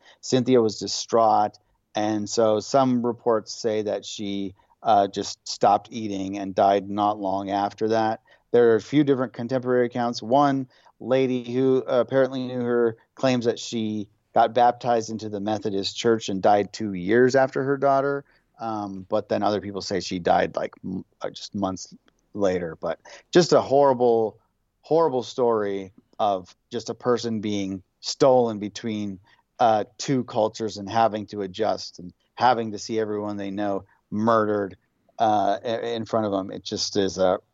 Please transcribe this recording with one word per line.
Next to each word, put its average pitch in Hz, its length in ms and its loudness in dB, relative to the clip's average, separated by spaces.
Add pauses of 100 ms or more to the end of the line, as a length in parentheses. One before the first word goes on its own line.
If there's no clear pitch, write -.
(220)
Cynthia 127 400 2
was 110 160 0
distraught. 107 800 0 (380)
And 107 340 -2
so 110 300 2
some 127 440 2
reports 117 480 -2
say 107 300 -4
that 101 240 -4
she, 98 480 -8 (300)
uh, 101 240 4
just 98 400 -8
stopped 101 420 2
eating 98 480 -6
and 98 160 -8
died 98 340 4
not 104 300 0
long 98 320 -4
after 101 380 -2
that. 113 340 0 (300)
There 117 220 6
are - 20 6
a 107 60 2
few 143 220 2
different 131 300 0
contemporary 123 540 0
accounts. 120 340 -4
One 135 460 2 (320)
lady 123 520 0
who, 131 380 2
uh, 127 120 2
apparently 127 440 0
knew 123 160 -6
her 120 360 2 (180)
claims 123 300 0
that 117 120 2
she 107 500 -6 (280)
got 117 180 4
baptized 120 560 2
into 107 200 -10
the 104 100 -6
Methodist 101 580 -4
Church 113 320 0
and 95 140 -6
died 104 300 4
two 107 200 -6
years 117 420 2
after 131 280 2
her 139 140 -2
daughter. 139 460 0 (360)
Um, 104 500 -8
but 104 200 -2
then 104 140 0
other 104 180 0
people 98 200 -10
say 95 180 -4
she 90 200 -6
died, 90 360 2
like, - 180 -6 (100)
m-, 95 220 -8 (160)
uh, 101 80 -8
just - 260 -16
months 95 380 -6 (400)
later. 90 460 -2
But 82 200 -6 (320)
just 170 220 4
a 127 80 6
horrible, 120 760 2 (440)
horrible 165 420 0
story 104 680 -2 (280)
of 98 360 -2 (160)
just 117 180 -8
a 117 40 -6
person 113 480 -2
being 98 420 -6 (160)
stolen 123 600 2
between, 104 600 -8 (400)
uh, 110 260 2 (120)
two 131 260 -2
cultures 110 540 -2
and 101 120 -10
having 110 380 0
to 104 140 -8
adjust 95 580 -6
and 87 140 -16 (220)
having 117 360 2
to 101 60 -10
see 110 220 -6
everyone 104 380 -4
they 98 140 -8
know 98 340 -4 (260)
murdered, 104 680 2 (420)
uh, 104 440 2
i-, 117 320 -4
in 113 100 -6
front 110 200 -2
of 101 60 -2
them. 98 200 -4
It 98 120 -12
just - 340 -6
is 92 200 0
a, 92 220 2 (140)